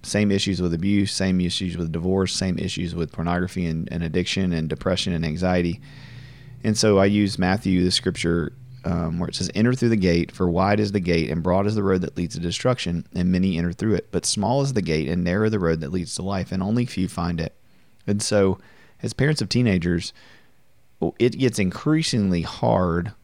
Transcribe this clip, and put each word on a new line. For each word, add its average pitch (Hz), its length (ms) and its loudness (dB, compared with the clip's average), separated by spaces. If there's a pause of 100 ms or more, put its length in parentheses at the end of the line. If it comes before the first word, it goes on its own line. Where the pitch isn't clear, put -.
Same 104 260 0
issues 95 320 0
with 87 120 0
abuse, 98 400 2
same 92 260 2
issues 87 380 -2
with 82 160 -4
divorce, 92 400 0
same 92 260 -2
issues 87 340 -4
with 85 200 -4
pornography 87 520 -2
and, 80 260 -4
and 85 120 -4
addiction 90 480 -2
and 82 160 -2
depression 90 460 -2
and 82 120 -2
anxiety. 87 540 0 (840)
And 107 140 2
so 104 220 6
I 98 60 6
use 101 340 2
Matthew, 92 440 2
the 90 80 2
scripture, 85 600 0 (300)
um, 85 360 -2
where 87 100 -4
it - 60 -12
says, 92 200 -4
"Enter 117 180 4
through 120 160 2
the 113 80 4
gate, 87 340 2
for 90 180 0
wide 95 300 2
is 104 120 0
the 101 80 0
gate 85 300 0
and 80 140 -2
broad 90 220 2
is 107 100 0
the 104 80 0
road 95 180 2
that 82 160 -6
leads 87 180 -4
to 85 60 -6
destruction, 85 640 -2 (100)
and 90 160 2
many 92 260 2
enter 85 160 -2
through 104 220 0
it. - 160 -4
But 87 140 -2
small 113 360 0
is 139 120 -2
the 104 80 0
gate 78 280 0
and 87 140 0
narrow 98 260 2
the 107 100 -2
road 82 220 0
that 76 100 -6
leads 90 240 -4
to - 60 -8
life, 95 300 -4
and 95 100 -4
only 117 240 0
few 92 220 -4
find 85 340 -4
it." - 120 -6 (520)
And 104 160 -2
so 98 380 2 (420)
as 113 120 -6
parents 147 280 2
of 98 80 -4
teenagers, 90 640 2 (1080)
it 120 180 2
gets 123 220 0
increasingly 101 840 0
hard 92 720 0 (100)